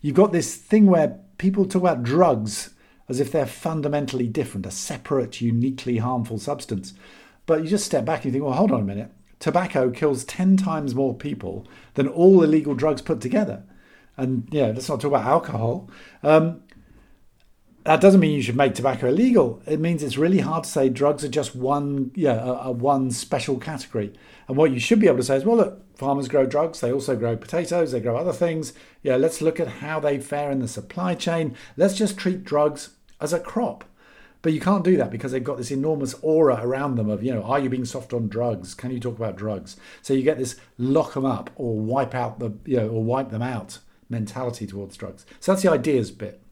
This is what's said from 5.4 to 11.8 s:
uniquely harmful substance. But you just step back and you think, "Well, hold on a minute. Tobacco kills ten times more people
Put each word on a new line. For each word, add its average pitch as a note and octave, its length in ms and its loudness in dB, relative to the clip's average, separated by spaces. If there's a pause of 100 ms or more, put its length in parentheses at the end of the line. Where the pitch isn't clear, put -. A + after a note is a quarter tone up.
uniquely A#2+ 560 0
harmful A2+ 420 -4
substance. - 540 -8 (520)
But D#3+ 180 0
you D#3+ 60 -6
just G#3 160 0
step B2+ 200 -2
back D3+ 180 -4
and - 20 -6
you C3 60 -2
think, C#3 120 -2
"Well, C3+ 140 -2
hold G3 140 4
on A#2 100 0
a G2+ 40 -2
minute. G2+ 260 -8 (280)
Tobacco D3 520 0
kills C3+ 320 -2
ten F#3 340 2
times D#3 380 -2
more C3+ 180 0
people G#2 540 -10 (280)